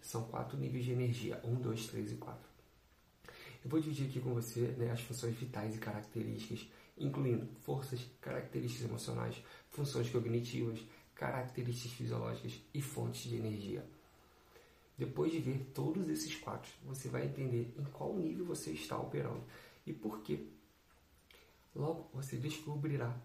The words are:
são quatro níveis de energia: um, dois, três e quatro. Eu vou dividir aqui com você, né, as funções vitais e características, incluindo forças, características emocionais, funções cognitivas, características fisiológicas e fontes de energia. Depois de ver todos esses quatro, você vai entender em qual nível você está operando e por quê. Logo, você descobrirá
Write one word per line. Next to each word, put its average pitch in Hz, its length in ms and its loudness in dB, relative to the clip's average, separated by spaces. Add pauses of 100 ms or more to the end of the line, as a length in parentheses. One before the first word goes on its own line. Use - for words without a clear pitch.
são 117 240 0
quatro 120 320 -2
níveis 127 280 2
de 127 80 4
energia: 123 500 4
um, 117 120 4
dois, 113 320 2
três 110 260 -2
e - 20 -4
quatro. - 320 -8 (1120)
Eu 131 80 -4
vou 156 120 6
dividir 139 260 2
aqui 135 140 0
com 127 120 2
você, 120 340 2 (100)
né, 120 140 4
as 117 100 0
funções 117 340 0
vitais 107 400 -2
e 117 40 -4
características, 110 840 -2 (320)
incluindo 139 480 4 (180)
forças, 131 360 0 (220)
características 127 680 -2
emocionais, - 560 0 (260)
funções 127 400 2
cognitivas, 117 720 2 (340)
características 123 760 0
fisiológicas 117 680 -2 (120)
e 139 80 0
fontes 120 420 -2
de 120 120 -2
energia. 104 480 0 (1160)
Depois 135 320 4
de 165 60 4
ver 131 260 2 (120)
todos 160 340 2
esses - 280 0
quatro, - 340 -6 (120)
você 131 240 -6
vai 127 200 0
entender 120 500 2
em 143 60 0
qual 143 340 -2
nível 175 260 2
você 160 280 -2
está - 260 -2
operando - 460 0 (420)
e 110 80 -2
por 107 300 -4
quê. - 240 -2 (1300)
Logo, 160 360 0
você 135 240 -2
descobrirá 139 880 0